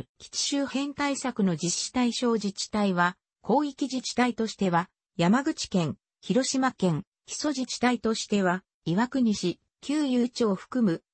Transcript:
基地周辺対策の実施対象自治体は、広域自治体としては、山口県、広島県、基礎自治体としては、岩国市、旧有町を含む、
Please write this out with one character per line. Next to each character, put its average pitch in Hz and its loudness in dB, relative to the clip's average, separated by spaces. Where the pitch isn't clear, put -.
基 - -20
地 - -8
周 277 0
辺 277 -4
対 285 -2
策 233 -2
の 180 2
実 170 -4
施 - -12
対 247 2
象 233 0
自 208 -2
治 - -10
体 202 0
は、 175 2
広 285 2
域 277 -4
自 262 -2
治 - -10
体 247 2
と 226 -2
し - -10
て 190 0
は、 170 0
山 202 4
口 - -4
県、 165 0
広 240 0
島 262 0
県、 165 0
基 - -14
礎 - -4
自 254 -4
治 - -10
体 247 2
と 220 -2
し - -6
て 202 2
は、 185 0
岩 202 2
国 233 2
市、 175 -2
旧 294 -2
有 247 2
町 - -2
を 208 2
含 - -2
む、 170 2